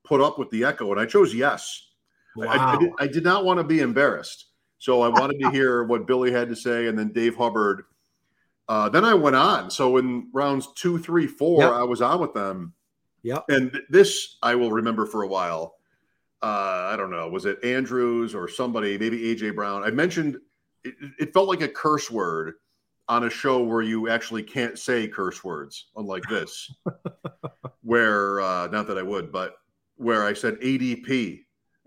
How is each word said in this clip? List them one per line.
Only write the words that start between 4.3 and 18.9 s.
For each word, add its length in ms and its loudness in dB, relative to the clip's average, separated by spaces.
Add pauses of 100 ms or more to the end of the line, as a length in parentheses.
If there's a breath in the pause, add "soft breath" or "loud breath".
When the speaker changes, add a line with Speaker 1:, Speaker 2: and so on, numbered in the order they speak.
Speaker 1:
So 220 4
I 80 4
wanted 320 2
to 100 2
Speaker 2:
<laughs> 0 -
Speaker 1:
hear 320 2
what 240 0
Billy 240 2
had 180 0
to 60 -8
say, 320 -2
and 100 -2
then 140 -2
Dave 240 0
Hubbard. 480 0 (840)
Uh, 180 2
then 160 4
I 120 6
went 200 4
on. 360 2
So 260 2
in 340 -2
rounds 440 -2
two, 240 -2
three, 260 0
four, 380 4
Speaker 2:
Yep. 100 6
Speaker 1:
I 100 0
was 180 -2
on 200 4
with 120 -4
them. 400 -6 (500)
Speaker 2:
Yep. 260 -6
Speaker 1:
And 220 2
th-, 180 -4
this 540 4
I 120 2
will 160 2
remember 340 0
for 180 -4
a 40 -2
while. 480 -4 (680)
Uh, 520 -2
I 20 -4
don't 140 -4
know. 180 -6
Was 180 -6
it 200 -4
Andrews 680 0
or 140 -6
somebody, 500 -4